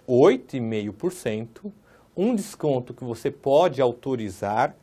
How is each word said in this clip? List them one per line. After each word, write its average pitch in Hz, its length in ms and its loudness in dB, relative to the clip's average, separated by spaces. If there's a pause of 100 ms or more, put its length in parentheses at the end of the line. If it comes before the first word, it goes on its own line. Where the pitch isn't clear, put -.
oito 156 480 4
e 131 60 -6
meio 107 320 -4
por 175 180 -6
cento, 117 600 -8 (420)
um 226 200 -2
desconto 139 580 -4
que - 100 -18
você 123 280 -6
pode 143 500 2
autorizar 110 1040 -2